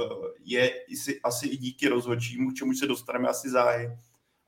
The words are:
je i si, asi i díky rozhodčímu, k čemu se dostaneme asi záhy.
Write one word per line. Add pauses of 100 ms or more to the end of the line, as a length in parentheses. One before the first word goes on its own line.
(440)
je
i
si,
asi
i
díky
rozhodčímu,
k
čemu
se
dostaneme
asi
záhy. (580)